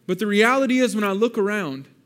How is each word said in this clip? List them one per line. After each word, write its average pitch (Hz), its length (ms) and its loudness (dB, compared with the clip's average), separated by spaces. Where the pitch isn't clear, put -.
But 180 120 -4
the 214 80 -2
reality 247 520 2
is, 240 160 2
when 214 100 -2
I 196 80 0
look 233 260 -2
around, 190 500 -4